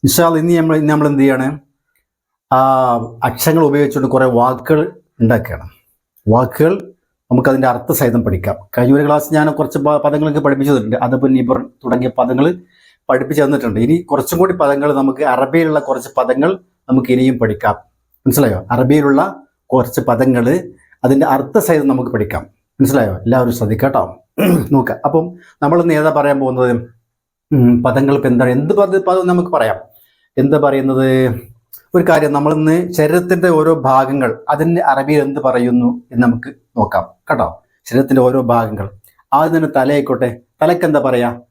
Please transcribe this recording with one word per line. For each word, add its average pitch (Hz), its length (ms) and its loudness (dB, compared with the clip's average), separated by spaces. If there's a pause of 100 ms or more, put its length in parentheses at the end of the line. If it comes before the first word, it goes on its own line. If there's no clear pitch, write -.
ഇൻഷാ 156 220 2
അല്ലാ, 165 140 0
ഇനി 170 200 2
നമ്മൾ, 160 180 0
ഇനി 151 80 0
നമ്മൾ 151 220 2
എന്ത് 143 140 0
ചെയ്യാണ്? 135 380 0 (920)
ആ - 60 2 (640)
അക്ഷരങ്ങൾ 160 400 0
ഉപയോഗിച്ചുകൊണ്ട് 139 480 0
കുറേ 131 140 2
വാക്കുകൾ 127 760 0 (200)
ഉണ്ടാക്കുകയാണ്. 113 480 -4 (600)
വാക്കുകൾ 151 640 0 (380)
നമുക്കതിൻ്റെ 131 360 2
അർത്ഥസഹിതം 120 560 -2
പഠിക്കാം. 95 320 -4 (220)
കഴിഞ്ഞ 123 200 4
ഒരു 147 80 2
ക്ലാസ് 147 280 0
ഞാൻ 151 180 2
കുറച്ച് 147 260 -4
പ-, 147 200 0
പദങ്ങളൊക്കെ 147 420 0
പഠിപ്പിച്ചു 139 340 0
തന്നിട്ടുണ്ട്. 110 220 0
അദബ്, 131 400 0
നിബർ 123 280 0 (200)
തുടങ്ങിയ 127 340 -2
പദങ്ങൾ 135 420 0 (500)
പഠിപ്പിച്ചു 135 340 0
തന്നിട്ടുണ്ട്. 127 360 -2
ഇനി 135 220 2
കുറച്ചും - 360 -4
കൂടി 185 160 2
പദങ്ങൾ 143 400 0
നമുക്ക്, 135 300 -2
അറബിയിലുള്ള 151 560 0
കുറച്ച് 131 380 -6
പദങ്ങൾ 135 420 0 (300)
നമുക്ക് 131 240 0
ഇനിയും 127 240 2
പഠിക്കാം. 110 380 -2 (520)
മനസ്സിലായോ? 117 440 0
അറബിയിലുള്ള 143 720 0 (220)
കുറച്ച് 127 360 -2
പദങ്ങൾ 123 580 0 (440)
അതിൻ്റെ 139 220 4
അർത്ഥസഹിതം 147 640 0
നമുക്ക് 123 220 -2
പഠിക്കാം. 107 380 -6 (340)
മനസ്സിലായോ? 117 360 0
എല്ലാവരും 120 340 0
ശ്രദ്ധിക്കുക 110 360 -2
കേട്ടോ. 131 340 -4 (180)
<clears throat> 170 340 0
നോക്കുക. 127 220 0 (100)
അപ്പം 165 320 -2 (240)
നമ്മളിന്ന് 170 320 2
ഏതാ 151 160 2
പറയാൻ 143 300 0
പോകുന്നത്? 127 320 0 (840)
ഉം, 120 300 4
പദങ്ങൾ 135 320 0
ഇപ്പം 131 120 -2
എന്താണ്? 123 220 2
എന്ത് 147 240 0
പദ-, 196 320 2
പദം 185 220 0
നമുക്ക് 175 220 0
പറയാം. 120 260 0 (640)
എന്താ 139 200 2
പറയുന്നത്? 135 480 0 (880)
ഒരു 170 140 2
കാര്യം, 151 240 2
നമ്മളിന്ന് 156 600 0
ശരീരത്തിൻ്റെ 175 560 0
ഓരോ 160 240 2
ഭാഗങ്ങൾ, 131 760 0
അതിന് 160 300 0
അറബിയിൽ 139 420 0
എന്ത് 135 180 -4
പറയുന്നു 123 600 0 (100)
എന്ന് 120 120 0
നമുക്ക് 120 260 0 (280)
നോക്കാം 104 380 -4 (140)
കേട്ടോ. 117 320 -4 (240)
ശരീരത്തിൻ്റെ 131 360 0
ഓരോ 127 200 2
ഭാഗങ്ങൾ. 110 480 -2 (440)
ആദ്യം 160 240 2
തന്നെ 156 180 0
തലയായിക്കോട്ടെ. 131 640 -2 (200)
തലക്ക് 170 240 0
എന്താ 151 140 0
പറയാ? 123 400 -2 (120)